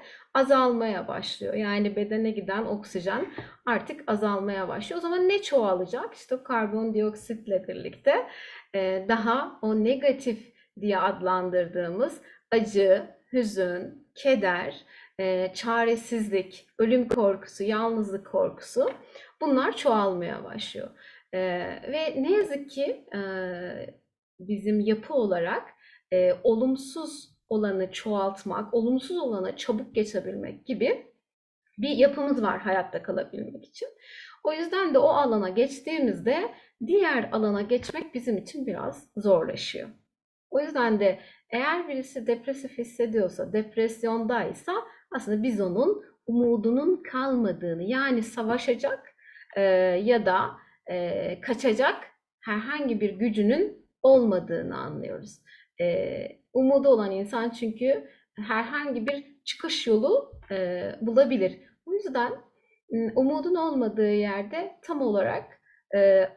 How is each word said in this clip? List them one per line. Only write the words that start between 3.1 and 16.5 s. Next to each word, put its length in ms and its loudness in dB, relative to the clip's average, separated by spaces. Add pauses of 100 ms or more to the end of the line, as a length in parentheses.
artık 420 -4
azalmaya 600 -2
başlıyor. 300 -6
O 40 -6
zaman 280 2
ne 120 4
çoğalacak? 720 0
İşte 220 -8
o 80 -6
karbondioksitle 1200 -2
birlikte, 600 0 (460)
eee, 360 0
daha 520 0
o 220 2
negatif 680 0 (280)
diye 180 0
adlandırdığımız 1200 0 (300)
acı, 560 4 (260)
hüzün, 840 -2
keder, 600 0 (440)
e, 340 0
çaresizlik, 1120 -2 (120)